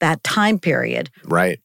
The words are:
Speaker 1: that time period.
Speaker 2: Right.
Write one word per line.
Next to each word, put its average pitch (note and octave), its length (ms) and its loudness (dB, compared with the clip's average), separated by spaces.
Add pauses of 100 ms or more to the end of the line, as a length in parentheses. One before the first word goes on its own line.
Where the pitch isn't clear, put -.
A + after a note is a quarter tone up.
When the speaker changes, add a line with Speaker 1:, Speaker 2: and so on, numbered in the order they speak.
Speaker 1:
that D#3+ 220 0
time G#3+ 360 2
period. B2 500 -2 (160)
Speaker 2:
Right. F2 400 0